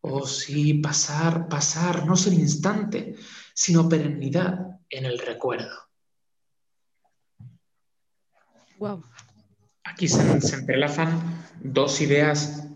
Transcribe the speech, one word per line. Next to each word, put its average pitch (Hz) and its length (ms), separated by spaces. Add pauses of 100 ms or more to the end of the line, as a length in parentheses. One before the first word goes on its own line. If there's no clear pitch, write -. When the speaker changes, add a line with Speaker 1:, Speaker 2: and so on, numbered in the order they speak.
Speaker 1:
Oh, 135 240
sí, 147 480
pasar, 151 720
pasar, 156 580
no 185 100
ser 196 180
instante, 185 800 (400)
sino 165 340
perennidad 147 920 (100)
en 131 160
el 120 120
recuerdo". 117 520 (3000)
Speaker 2:
Guau. 196 240 (840)
Speaker 1:
Aquí - 240
se, - 320
se - 160
entrelazan 147 640 (400)
dos 139 400
ideas, 147 760